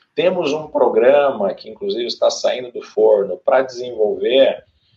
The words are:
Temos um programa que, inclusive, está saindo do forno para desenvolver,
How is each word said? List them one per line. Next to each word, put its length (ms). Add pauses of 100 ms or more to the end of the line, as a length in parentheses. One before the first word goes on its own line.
(140)
Temos 400
um 140
programa 880
que, 160
inclusive, 360
está 240
saindo 420
do 100
forno 560
para 260
desenvolver, 1000 (340)